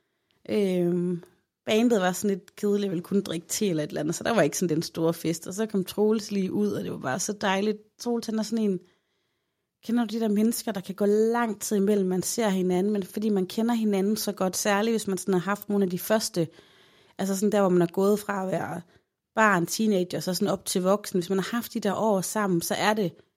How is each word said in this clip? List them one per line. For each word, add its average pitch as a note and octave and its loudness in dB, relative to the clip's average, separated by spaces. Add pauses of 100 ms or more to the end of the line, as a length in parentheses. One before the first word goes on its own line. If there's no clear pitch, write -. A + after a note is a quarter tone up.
(480)
Øhm, F3+ 0 (480)
bandet A3 4
var F#3 2
sådan G3 0
lidt - -14
kedeligt, G3+ 0
ville F3 -2
kun G3 0
drikke F3 -4
te G#3+ 0
eller D#3 0
et D3+ -6
eller D3+ -6
andet, D#3+ -2
så - -8
der A#3 0
var F#3+ 4
ikke D3 2
sådan E3 0
den E3+ 0
store E3 -2
fest. E3 -6
Og F#3 -10
så A3 -4
kom G3 -2
Troels G#3+ 0
lige G3 -2
ud, G#3 0
og - -4
det - -6
var - -10
bare C3 -4
så - -4
dejligt. G#3 0 (220)
Troels, A#3 -4
han A3 -4
er G#3+ 0
sådan A3 -2
en, F#3 0 (1040)
kender A#3+ 0
du G#3 -4
de A3+ -2
der A3 0
mennesker, A3 0
der G3 -6
kan F#3 -10
gå G#3 -2
lang A3 2
tid - -2
imellem, G3 2
man F#3 0
ser A3+ 0
hinanden, F#3 2
men G3+ -2
fordi G#3+ -4
man F#3+ 2
kender A3+ -2
hinanden G#3 2
så G#3 -4
godt, F#3 -2
særligt G#3+ 0
hvis G#3+ -2
man F#3+ -2
sådan F#3+ 0
har F3+ 2
haft G3+ -4
nogle G3+ 2
af F3 0
de F3+ -2
første, G3+ 0 (680)
altså G3 -2
sådan G3+ 2
der, G#3 4
hvor F#3+ 4
man F3 6
er E3+ 0
gået G3+ 2
fra G3+ -4
at F#3 -4
være E3+ -4 (540)
barn, G3 4
teenager, F#3 0
så F3+ -2
sådan G3 0
op - -4
til F#3+ -2
voksen. G3 0
Hvis E3+ -2
man F#3+ 0
har F#3 -2
haft - -6
de A3+ -4
der G3 -2
år G3+ 2
sammen, F#3+ 0
så - -4
er G#3 2
det G3 -2 (240)